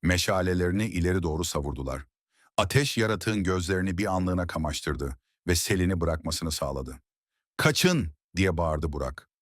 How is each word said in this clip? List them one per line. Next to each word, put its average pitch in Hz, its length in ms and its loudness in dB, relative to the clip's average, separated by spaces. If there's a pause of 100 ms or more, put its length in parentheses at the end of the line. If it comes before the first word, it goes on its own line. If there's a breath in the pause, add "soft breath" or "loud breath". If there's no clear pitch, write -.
meşalelerini 90 840 2
ileri 90 360 0
doğru 82 220 -2
savurdular. 69 600 -6 (500 soft breath)
Ateş 131 400 2
yaratığın 107 460 0
gözlerini 92 560 0
bir 98 160 0
anlığına 92 320 0
kamaştırdı 73 720 -4 (300)
ve 87 80 4
Selin'i 92 460 0
bırakmasını 80 520 -4
sağladı. 69 440 -6 (600)
"Kaçın!" 151 560 2 (240)
diye 92 200 2
bağırdı 78 360 0
Burak. 69 380 -8 (120)